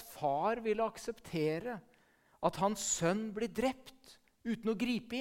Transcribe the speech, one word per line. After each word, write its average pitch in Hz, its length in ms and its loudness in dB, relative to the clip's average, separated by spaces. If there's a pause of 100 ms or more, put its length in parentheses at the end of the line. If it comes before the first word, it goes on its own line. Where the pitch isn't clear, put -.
(160)
far 160 480 0
ville 220 220 2
akseptere 190 920 -2 (680)
at 170 160 2
hans 208 220 2 (140)
sønn 196 380 2
blir 214 160 -2
drept - 640 -2 (300)
uten 226 260 0
å 220 80 2
gripe 240 420 0